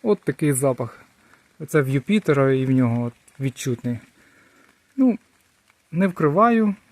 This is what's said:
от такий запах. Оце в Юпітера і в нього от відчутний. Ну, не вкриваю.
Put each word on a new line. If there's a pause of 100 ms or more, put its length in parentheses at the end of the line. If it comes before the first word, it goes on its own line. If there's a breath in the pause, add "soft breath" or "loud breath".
от
такий
запах. (580 soft breath)
Оце
в
Юпітера
і
в
нього
от (260)
відчутний. (960 soft breath)
Ну, (720)
не
вкриваю. (160)